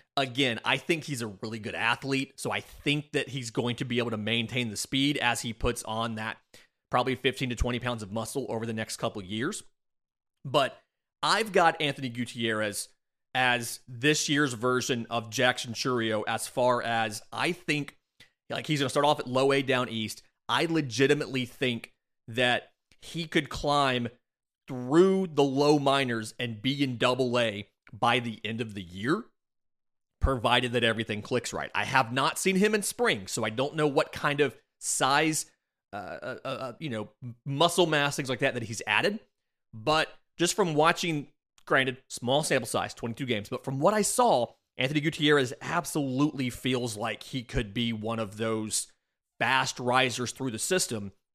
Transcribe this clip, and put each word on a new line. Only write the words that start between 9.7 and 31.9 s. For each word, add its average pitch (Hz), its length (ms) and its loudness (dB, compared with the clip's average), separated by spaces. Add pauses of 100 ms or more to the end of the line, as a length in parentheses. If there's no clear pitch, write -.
But 135 320 0 (440)
I've 196 300 2
got 170 280 4
Anthony 139 280 -2
Gutierrez 113 800 -4 (460)
as 123 520 0
this 143 440 0
year's 143 240 2
version 120 560 0
of 113 180 -4
Jackson 123 460 0
Chourio 113 520 -2
as 110 200 -4
far 123 360 2
as 113 400 -2 (100)
I 135 200 -2
think, 147 460 -4 (500)
like, 117 180 -6
he's 151 140 0
gonna 135 80 0
start 143 160 2
off 147 160 4
at - 60 -8
low 131 260 2
A 139 80 4
down 127 300 0
east. 110 320 -6 (260)
I 127 160 2
legitimately 135 800 2
think 120 480 -4 (360)
that 123 440 0 (300)
he 165 240 -8
could 160 240 0
climb 135 580 0 (600)
through 170 640 4
the 143 100 6
low 147 340 4
minors 135 600 0
and 113 240 -6
be 139 200 0
in 127 140 0
double 127 420 2
A 104 300 0 (240)
by 120 260 2
the 117 260 -6
end 113 160 -4
of 110 140 -6
the 101 80 -8
year, 104 400 -2 (960)
provided 123 520 2
that 120 100 2
everything 110 400 0
clicks - 300 -2
right. 76 240 -6
I 104 80 -2
have 123 280 2